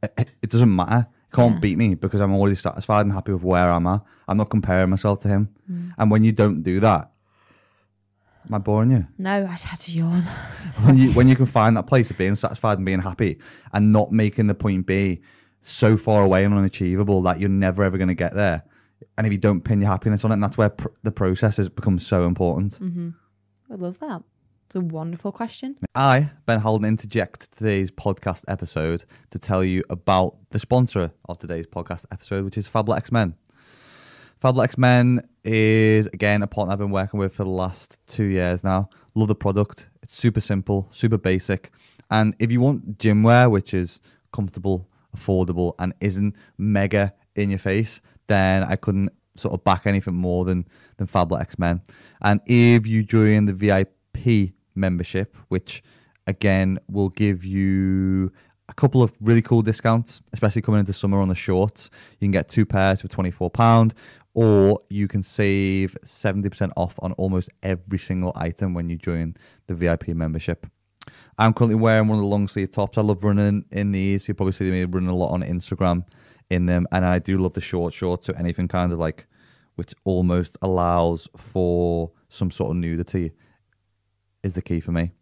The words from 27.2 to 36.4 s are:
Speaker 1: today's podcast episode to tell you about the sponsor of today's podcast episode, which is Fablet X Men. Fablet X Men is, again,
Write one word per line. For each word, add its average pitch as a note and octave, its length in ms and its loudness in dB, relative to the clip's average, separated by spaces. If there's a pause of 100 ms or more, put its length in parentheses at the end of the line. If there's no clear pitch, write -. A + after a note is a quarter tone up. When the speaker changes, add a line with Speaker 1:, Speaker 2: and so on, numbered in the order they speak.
Speaker 1:
today's G2 340 -2
podcast - 560 -6
episode E2 560 -4 (280)
to - 80 -10
tell F#2+ 240 0
you F#2 260 0
about F#2 460 0 (160)
the A2 80 -4
sponsor A2+ 520 0 (160)
of F2 120 -14
today's E2+ 260 -10
podcast F2 460 -12
episode, G2 340 -8
which G2 120 -8
is G#2 100 -8
Fablet A2 300 -2
X - 140 -8
Men. G#2 240 0 (1080)
Fablet B2+ 220 2
X - 120 -4
Men B2 440 4 (220)
is, A2 640 4
again, G#2 360 0